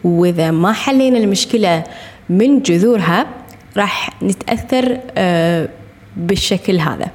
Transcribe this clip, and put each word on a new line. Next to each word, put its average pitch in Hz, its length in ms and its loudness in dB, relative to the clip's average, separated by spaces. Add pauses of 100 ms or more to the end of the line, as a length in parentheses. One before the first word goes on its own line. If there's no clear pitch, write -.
وإذا 170 460 2
ما 170 220 2
حلينا 262 460 2
المشكلة 196 680 0 (440)
من 233 340 4
جذورها، 185 640 2 (500)
راح - 460 -4
نتأثر، 247 760 -2 (180)
آه، 170 520 0 (480)
بالشكل 185 640 -2
هذا. 139 360 -2